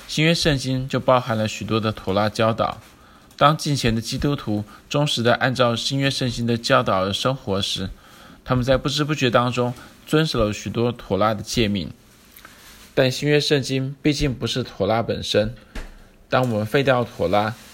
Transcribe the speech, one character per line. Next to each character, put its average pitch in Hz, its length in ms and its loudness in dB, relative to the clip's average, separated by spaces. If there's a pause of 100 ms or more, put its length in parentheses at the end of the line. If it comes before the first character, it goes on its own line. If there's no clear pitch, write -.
新 151 160 0
约 165 100 4
圣 156 220 0
经 131 320 -4
就 131 100 -2
包 127 220 4
含 113 160 -2
了 110 100 0
许 - 160 -8
多 110 160 0
的 107 100 0
妥 98 240 -4
拉 104 140 2
教 110 240 2
导。 - 300 -4 (560)
当 147 180 6
敬 151 180 -2
虔 120 220 0
的 113 60 -2
基 127 160 -6
督 143 180 0
徒 107 300 -4 (240)
忠 147 180 0
实 120 160 -2
地 117 120 4
按 123 200 0
照 120 180 2
新 135 260 -4
约 139 120 0
圣 131 180 -2
经 117 160 -4
的 117 120 0
教 127 260 2
导 98 220 0
而 98 80 -2
生 131 200 -2
活 101 280 -4
时， 95 280 -6 (540)
他 127 120 -2
们 127 60 2
在 131 140 2
不 127 140 -2
知 143 160 -2
不 151 100 -2
觉 139 140 2
当 123 200 4
中 123 240 -2 (320)
遵 156 220 2
守 120 160 0
了 104 80 0
许 - 180 -8
多 117 220 0
妥 107 260 -4
拉 107 160 2
的 98 80 -6
诫 110 280 0
命。 95 200 -4 (1040)
但 131 160 4
新 143 200 -2
约 147 100 4
圣 143 220 2
经 135 400 -4
毕 156 100 2
竟 143 220 -2
不 117 120 -6
是 120 180 -2
妥 - 220 -4
拉 110 160 2
本 95 220 -4
身。 107 300 0 (760)
当 127 140 2
我 120 160 0
们 107 80 0
废 139 180 2
掉 123 220 2
妥 87 240 -2
拉， 104 240 2 (200)